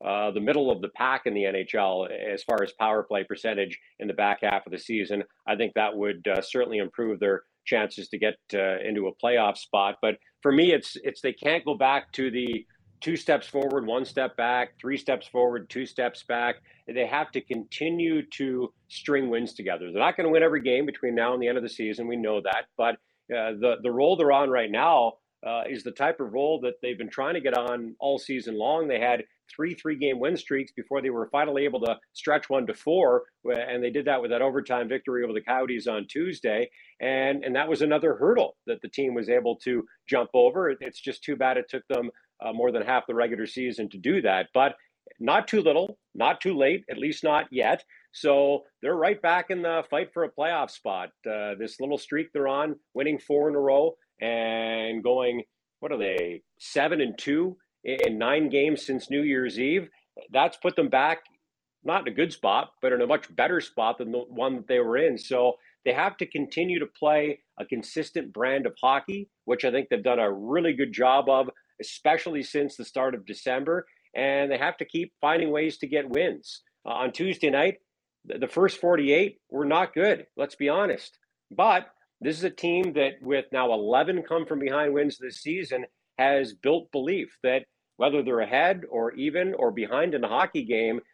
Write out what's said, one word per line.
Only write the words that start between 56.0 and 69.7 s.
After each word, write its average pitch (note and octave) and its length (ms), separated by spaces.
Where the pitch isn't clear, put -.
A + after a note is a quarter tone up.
seven D3+ 420
and A#2+ 160
two E3+ 400
in, C3 140
in A2 100
nine C3+ 320
games C#3 360
since C3 240
New C#3+ 120
Year's B2+ 380
Eve? D#3 300
That's C#3+ 260
put F3 180
them D3 140
back, C#3+ 340
not F3+ 240
in - 60
a - 20
good D#3+ 180
spot, A2 380
but B2+ 120
in B2 80
a A#2+ 60
much D3+ 280
better E3 260
spot A2+ 360
than A2+ 140
the B2 80
one B2+ 360
that A2+ 120
they B2+ 120
were A#2 180
in. C#3+ 200
So B2 360
they B2 100
have F3 240
to F3+ 80
continue D#3+ 540
to D3 80
play D3+ 520
a E3 60
consistent - 680
brand C3 320
of - 160
hockey, C#3 480
which B2 220
I B2+ 60